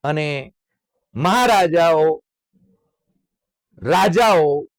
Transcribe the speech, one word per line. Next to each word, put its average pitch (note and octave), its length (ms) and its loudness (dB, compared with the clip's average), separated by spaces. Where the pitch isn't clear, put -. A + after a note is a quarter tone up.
અને D3+ 240 -4
મહારાજાઓ E3+ 920 2
રાજાઓ E3+ 840 0